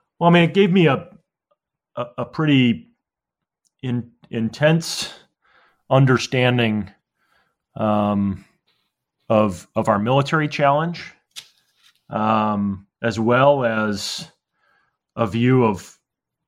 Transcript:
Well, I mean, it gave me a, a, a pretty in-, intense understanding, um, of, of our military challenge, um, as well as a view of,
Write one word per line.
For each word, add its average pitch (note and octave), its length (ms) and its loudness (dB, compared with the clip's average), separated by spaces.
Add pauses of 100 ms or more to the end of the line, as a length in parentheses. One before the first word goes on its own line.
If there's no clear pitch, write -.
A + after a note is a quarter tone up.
(180)
Well, E3+ 120 2
I - 20 6
mean, E3+ 120 6
it E3 100 -2
gave G3 180 4
me F3+ 140 4
a, A#2+ 220 0 (880)
a, A#2+ 100 -8 (120)
a B2 60 -6
pretty C3 680 0 (880)
in-, B2 300 -8 (180)
intense D3 840 -2 (800)
understanding, B2 1000 0 (840)
um, G#2 680 -2 (840)
of, G#2+ 460 0
of A2 140 -2
our G#2 100 2
military C#3 480 0
challenge, D3+ 640 -2 (1000)
um, G#2+ 760 -2 (160)
as A2+ 160 -4
well B2+ 460 2
as A2 640 -4 (840)
a A2+ 100 -4
view A#2+ 380 2
of, G2+ 340 -4 (500)